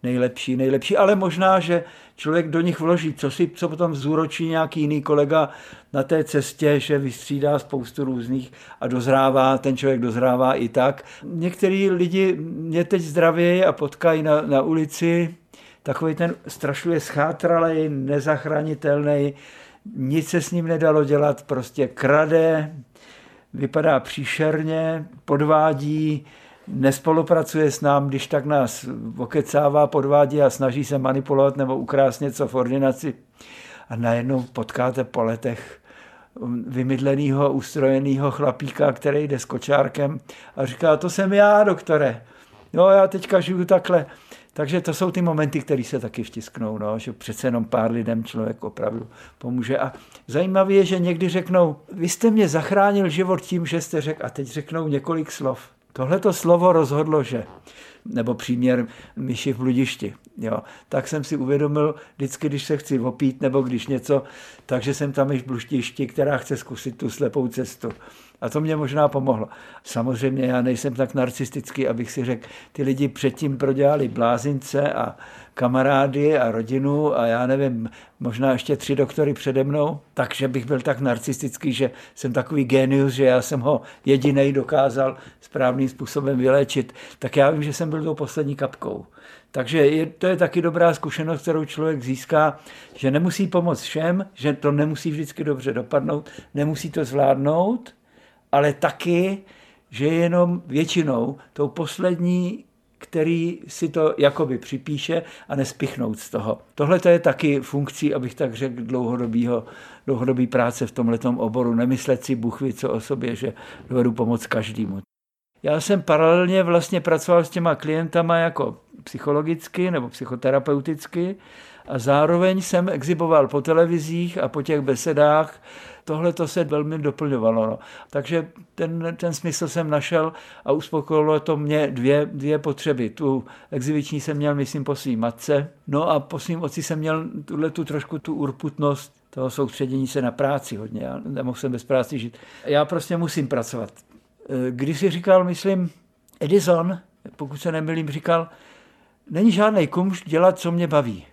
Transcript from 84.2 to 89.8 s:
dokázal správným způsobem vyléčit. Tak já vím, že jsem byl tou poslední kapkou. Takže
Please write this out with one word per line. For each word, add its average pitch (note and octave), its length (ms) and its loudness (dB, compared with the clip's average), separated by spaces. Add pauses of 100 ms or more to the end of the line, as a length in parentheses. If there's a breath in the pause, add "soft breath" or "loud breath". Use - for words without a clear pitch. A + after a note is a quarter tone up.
dokázal C3+ 640 2 (240 loud breath)
správným C3 480 0
způsobem C3+ 500 -2
vyléčit. C3+ 540 2 (260 loud breath)
Tak - 180 -4
já C#3 140 8
vím, D3+ 120 -2
že D3 100 -4
jsem D#3+ 180 -4
byl D#3 140 -4
tou D#3+ 100 -2
poslední C#3+ 420 -4
kapkou. - 500 -8 (440 loud breath)
Takže C#3 360 2